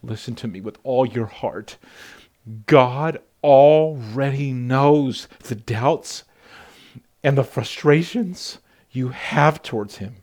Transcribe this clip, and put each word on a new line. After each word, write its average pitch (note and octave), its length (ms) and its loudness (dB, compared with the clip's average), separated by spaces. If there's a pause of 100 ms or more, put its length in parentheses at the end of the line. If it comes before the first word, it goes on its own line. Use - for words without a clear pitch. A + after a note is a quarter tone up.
Listen A#2 320 -10
to - 120 -12
me F#2+ 120 -12
with G#2 240 -14
all C3 220 0
your A#2 220 -6
heart. - 500 -10 (880)
God C#3 560 2 (220)
already C#3 1080 4
knows C3 760 2 (140)
the A#2+ 120 -8
doubts A#2+ 680 -4 (1000)
and C#3 140 2
the C3 60 2
frustrations E3+ 1120 -2 (340)
you B2+ 180 -4
have D3+ 520 0
towards G#2 360 -8
him G2+ 260 -14